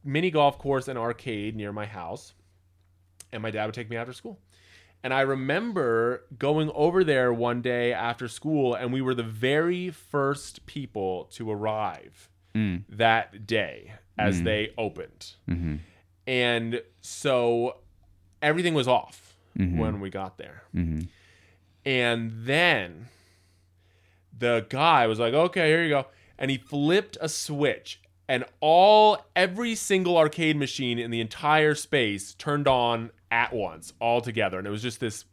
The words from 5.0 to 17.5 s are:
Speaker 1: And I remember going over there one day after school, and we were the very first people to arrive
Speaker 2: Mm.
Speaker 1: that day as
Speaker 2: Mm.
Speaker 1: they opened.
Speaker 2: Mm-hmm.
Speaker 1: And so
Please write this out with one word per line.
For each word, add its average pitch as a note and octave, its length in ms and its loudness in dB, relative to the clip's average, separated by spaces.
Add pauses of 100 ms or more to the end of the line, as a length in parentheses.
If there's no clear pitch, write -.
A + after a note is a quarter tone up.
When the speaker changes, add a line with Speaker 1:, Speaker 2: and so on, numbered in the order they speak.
Speaker 1:
And B2+ 100 -2
I C3+ 80 4
remember C3+ 1040 0 (120)
going D3+ 380 0
over F3 280 2
there C3 300 4
one A#2+ 280 -2
day A#2+ 320 0
after A#2 340 -4
school, C#3 480 0
and B2 180 -4
we C3 80 -2
were C3 140 0
the A#2+ 80 -2
very D3+ 680 0
first C#3+ 760 -6
people F#2+ 680 -6
to A2+ 180 -10
arrive G#2 800 -6 (240)
Speaker 2:
Mm. G2+ 360 0
Speaker 1:
that A2 580 0
day E2 460 -4 (240)
as G2+ 240 2
Speaker 2:
Mm. - 20 -2
Speaker 1:
they G#2+ 340 -2
opened. - 560 -8 (160)
Speaker 2:
Mm-hmm. E2+ 260 -2 (520)
Speaker 1:
And A#2+ 560 0 (180)
so A#2+ 760 0 (640)